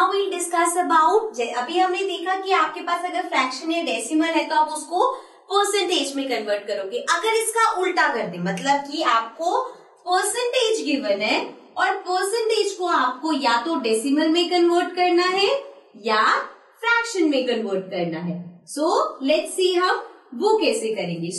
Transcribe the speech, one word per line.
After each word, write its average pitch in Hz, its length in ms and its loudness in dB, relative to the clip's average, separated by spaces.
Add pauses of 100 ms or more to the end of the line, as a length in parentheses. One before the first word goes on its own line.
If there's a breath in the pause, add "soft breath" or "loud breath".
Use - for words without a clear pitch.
(100)
we'll 392 220 0
discuss 349 520 0
about, 330 520 4
जै-, 294 200 -4
अभी 320 220 -2
हमने 370 200 2
देखा 370 420 -2
कि 381 120 -2
आपके 330 280 2
पास 339 240 -2
अगर 349 240 -4
फ्रैक्शन 285 420 -2
या 339 120 0
डेसिमल 285 440 0
है, 311 220 0
तो 302 80 0
आप 302 160 2
उसको 330 340 -2 (460 loud breath)
परसेंटेज 381 640 0
में 269 120 -2
कन्वर्ट 208 380 -4
करोगे। 196 440 -6
अगर 381 240 0
इसका 440 360 0 (100)
उल्टा 339 340 2
कर 208 120 -2
दे, 175 120 -8
मतलब 269 540 -2
कि 320 100 -4
आपको 339 600 0 (460 loud breath)
परसेंटेज 440 760 0
गिवन 214 360 0
है 220 200 0 (380)
और 381 180 0
परसेंटेज 392 760 0
को 359 140 -4
आपको 302 460 0
या 269 300 2
तो 330 180 -2
डेसिमल 269 480 0
में 339 220 2
कन्वर्ट 349 460 2
करना 359 280 4
है 381 260 2 (460)
या 427 260 0 (580)
फ्रैक्शन 453 480 2
में 254 180 2
कन्वर्ट 202 380 -2
करना 170 360 -4
है, 175 180 -4 (360)
so 294 120 0 (420)
let's - 280 0
see 370 200 2
हम 370 200 2 (380)
वो 403 240 4
कैसे 226 360 0
करेंगे। 175 440 -4